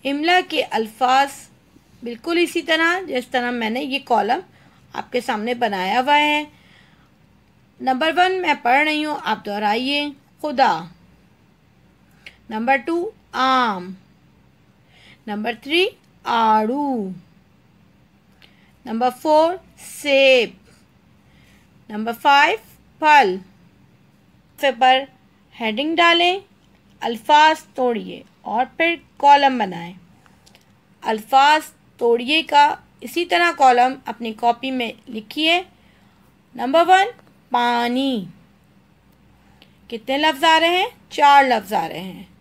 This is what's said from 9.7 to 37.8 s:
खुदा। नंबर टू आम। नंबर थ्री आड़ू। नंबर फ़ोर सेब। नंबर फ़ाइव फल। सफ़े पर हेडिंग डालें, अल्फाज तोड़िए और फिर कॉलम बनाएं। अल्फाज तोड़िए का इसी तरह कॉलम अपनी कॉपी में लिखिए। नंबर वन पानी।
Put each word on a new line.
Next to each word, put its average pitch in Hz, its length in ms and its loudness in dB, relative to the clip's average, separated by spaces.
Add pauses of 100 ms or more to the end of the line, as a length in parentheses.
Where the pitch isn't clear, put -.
खुदा। 233 460 0 (1600)
नंबर 240 280 0
टू 349 320 -6 (240)
आम। 233 600 -2 (1300)
नंबर 220 300 -6
थ्री 339 300 -2 (380)
आड़ू। 226 880 0 (1700)
नंबर 240 260 -2
फ़ोर 320 480 2 (200)
सेब। 269 800 2 (1300)
नंबर 220 260 -6
फ़ाइव 294 420 2 (440)
फल। 269 380 4 (1200)
सफ़े 277 140 0
पर 262 340 2 (480)
हेडिंग 254 420 -4
डालें, 339 460 2 (580)
अल्फाज 302 600 2 (140)
तोड़िए 214 480 -4 (220)
और 240 200 -4 (120)
फिर 339 180 0 (240)
कॉलम 285 400 4
बनाएं। 180 360 -8 (1080)
अल्फाज 269 600 2 (360)
तोड़िए 240 440 0
का 285 220 4 (380)
इसी 330 220 -6
तरह 349 280 0
कॉलम 262 420 4 (120)
अपनी 226 260 -10
कॉपी 240 380 -2
में 247 220 -6 (160)
लिखिए। 302 500 -2 (960)
नंबर 277 300 2
वन 381 260 4 (400)
पानी। 240 760 -2 (1600)